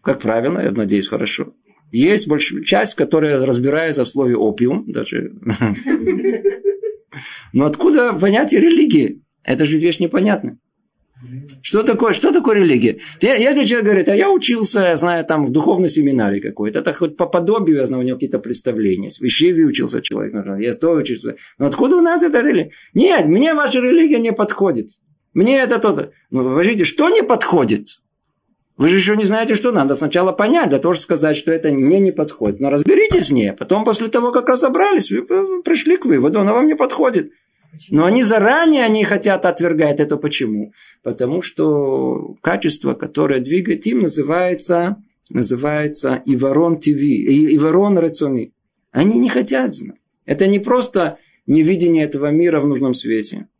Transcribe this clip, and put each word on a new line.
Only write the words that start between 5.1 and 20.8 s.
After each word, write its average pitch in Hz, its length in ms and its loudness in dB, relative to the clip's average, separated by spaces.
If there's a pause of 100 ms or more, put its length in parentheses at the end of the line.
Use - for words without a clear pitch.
<laughs> 302 1000 -2 (1000)
Но 139 120 2
откуда 233 480 2
понятие 208 480 2
религии? 294 600 2 (220)
Это 131 220 0
же 151 120 0
вещь 165 220 0
непонятная. 185 580 -2 (1040)
Что 220 220 0
такое, 196 300 2
что 320 180 0
такое 277 240 2
религия? 131 440 2 (200)
Теперь, 240 200 2
если 277 260 2
человек 226 200 0
говорит, 196 240 2
а 202 60 2
я 392 160 2
учился, 233 480 0
я 175 160 2
знаю, 170 280 -2
там, 151 220 -2
в 123 60 -4
духовной 165 380 2
семинарии 123 500 0
какой-то, 107 400 -6
это 156 140 -4
хоть 156 220 -4
по 175 120 -2
подобию, 175 500 0
я 131 80 0
знаю, 127 160 -4
у 123 40 -2
него 127 100 -2
какие-то 127 240 -6
представления 107 680 -4
есть. - 160 -12
В 127 40 -6
Ишиве 160 400 2
учился 127 360 -2
человек, 107 320 -8
например, 98 260 -8
я 117 140 -2
тоже 160 300 0